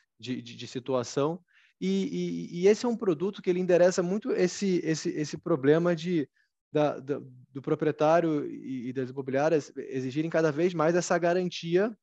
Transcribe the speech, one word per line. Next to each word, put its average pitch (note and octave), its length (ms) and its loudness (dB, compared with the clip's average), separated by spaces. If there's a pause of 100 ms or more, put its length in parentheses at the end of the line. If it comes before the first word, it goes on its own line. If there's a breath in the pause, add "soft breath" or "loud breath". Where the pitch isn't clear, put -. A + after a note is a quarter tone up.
(200 soft breath)
de, A#2+ 220 -6
de, A#2 140 -16
de A#2 120 -14
situação. C3+ 720 -2 (400 soft breath)
E, F3+ 720 -2
e, F3 100 -6
e F#3 60 6
esse G#3+ 180 4
é B3 40 0
um A#3 80 -2
produto F#3+ 440 -2
que - 80 -4
ele F3+ 100 2
endereça F3+ 440 4
muito G#3 280 -2
esse, F3+ 520 0
esse, D#3+ 280 -2
esse D3+ 260 -4
problema E3 580 2
de, D#3+ 320 -2 (460)
da, D3 260 0
da, C3 220 -6 (300)
do C3+ 100 -10
proprietário D3+ 840 2
e, A#2 440 -8
e B2+ 40 -8
das B2+ 180 -4
imobiliárias C#3 640 0
exigirem C3 520 -4
cada D#3+ 220 2
vez E3+ 220 0
mais E3 220 2
essa F3 220 2
garantia F3 840 0